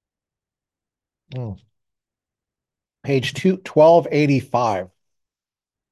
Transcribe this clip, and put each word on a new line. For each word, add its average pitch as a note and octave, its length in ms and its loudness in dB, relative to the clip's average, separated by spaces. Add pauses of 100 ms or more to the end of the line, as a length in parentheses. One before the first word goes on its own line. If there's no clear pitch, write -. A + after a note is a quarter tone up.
(1300)
mm, A#2 240 -12 (1400)
page C3+ 300 -4
two, F#3 240 -2
twelve E3 560 4
eighty-five B2 760 -2 (1000)